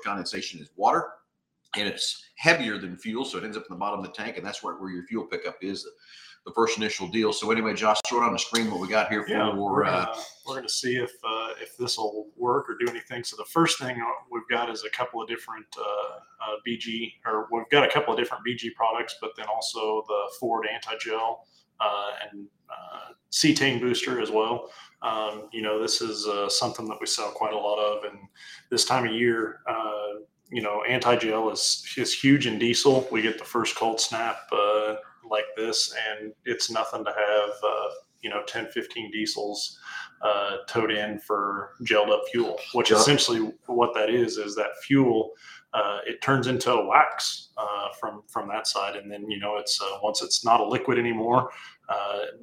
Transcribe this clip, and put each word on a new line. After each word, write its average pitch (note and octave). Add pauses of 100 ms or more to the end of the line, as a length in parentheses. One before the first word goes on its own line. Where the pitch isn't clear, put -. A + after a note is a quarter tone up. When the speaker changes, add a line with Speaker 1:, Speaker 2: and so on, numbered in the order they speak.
Speaker 1:
condensation F#2
is D2
water, A2 (680)
and G#2
it's - (120)
heavier C3
than F#2
fuel, A2+
so G2+
it F2
ends G#2+
up A2
in F#2
the F2
bottom G2+
of F#2+
the -
tank, A2
and F2
that's -
where, F2+
where F#2+
your F2+
fuel A2
pickup -
is, F#2+
the, - (560)
the F#2+
first A2+
initial G#2+
deal. G#2+
So G#2+
anyway, A2
Josh, G#2+
throw A#2+
it A#2
on A#2
the -
screen A2+
what F#2+
we F#2
got G#2+
here G#2+
Speaker 2:
Yeah, -
Speaker 1:
for, G2
Speaker 2:
we're G2+
Speaker 1:
uh, F2+
Speaker 2:
gonna, F2+ (220)
we're C3+
gonna A#2+
see B2+
if, A#2+ (100)
uh, A2+ (100)
if -
this B2
will G#2+
work A#2+
or A2
do A#2+
anything. A#2
So -
the G#2+
first -
thing B2+ (240)
we've A#2+
got A#2+
is A2
a G#2+
couple B2
of A2
different, A2+ (120)
uh, G#2+
uh, G#2
B A#2
G, A2+ (100)
or A2
we've A#2
got C#3+
a -
couple -
of -
different A#2+
B A#2+
G A#2+
products, A2+
but A2
then A2
also A2
the G2+ (100)
Ford A2+
Anti-Gel, A2 (320)
uh, G#2 (180)
and, G2+ (200)
uh, - (180)
cetane C3+
booster B2
as G#2+
well. A2+ (320)
Um, G#2+
you A2+
know, G#2+
this A2
is, G#2+
uh, G2+
something A2
that G#2+
we -
sell G#2
quite G#2+
a -
lot G#2
of, G#2
and G2+ (500)
this A#2
time B2+
of A2
year, A2+
uh, G#2+ (320)
you A#2+
know, G#2
Anti-Gel A#2
is, - (120)
is A#2+
huge C#3
in A2
diesel. B2
We A2+
get A2
the -
first A2+
cold A2+
snap, A2+ (120)
uh, G#2+ (280)
like G#2+ (100)
this, A2 (160)
and G#2+ (100)
it's -
nothing A2+
to G2+
have, G#2 (140)
uh, G#2 (320)
you A2+
know, G#2
ten, A2+
fifteen A2
diesels, G#2 (420)
uh, G2+ (100)
towed A2
in G#2
for G2+ (140)
gelled G#2+
up G#2
fuel, A#2 (140)
which A#2
Speaker 1:
Yeah. G#2+
Speaker 2:
essentially A#2 (140)
what A#2+
that G#2+
is, A#2
is G#2
that G#2
fuel, A#2+ (420)
uh, G#2
it A#2
turns C3
into B2
a G#2+
wax, -
uh, G#2 (100)
from, G#2+
from G#2+
that A2
side. G2+
And G2+
then, G#2
you G2+
know, G#2
it's, -
uh, G2
once G#2+
it's -
not A#2
a G#2
liquid B2
anymore, A#2+ (400)
uh, G2+ (240)